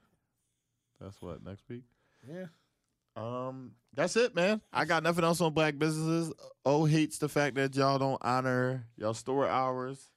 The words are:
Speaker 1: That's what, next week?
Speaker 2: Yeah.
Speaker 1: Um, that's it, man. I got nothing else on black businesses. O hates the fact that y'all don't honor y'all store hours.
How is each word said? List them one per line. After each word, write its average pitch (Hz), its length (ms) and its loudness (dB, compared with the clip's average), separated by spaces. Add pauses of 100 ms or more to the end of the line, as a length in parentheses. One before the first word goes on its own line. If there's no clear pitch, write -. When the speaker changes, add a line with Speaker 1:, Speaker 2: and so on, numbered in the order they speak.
(1000)
Speaker 1:
That's 95 220 -16
what, 85 240 -14
next 95 240 -16
week? 120 140 -12 (440)
Speaker 2:
Yeah. 175 200 -12 (680)
Speaker 1:
Um, 127 580 -10 (200)
that's 165 240 -2
it, 233 180 2
man. 196 280 0 (100)
I 139 140 0
got 160 160 2
nothing 170 220 2
else 170 180 2
on 160 100 2
black 151 260 2
businesses. 160 540 0 (320)
O 147 220 4
hates 156 320 2
the 151 100 -2
fact 143 280 0
that 135 200 0
y'all 135 220 4
don't 135 240 0
honor 127 640 0 (100)
y'all 107 160 -2
store 131 340 0
hours. 127 720 -2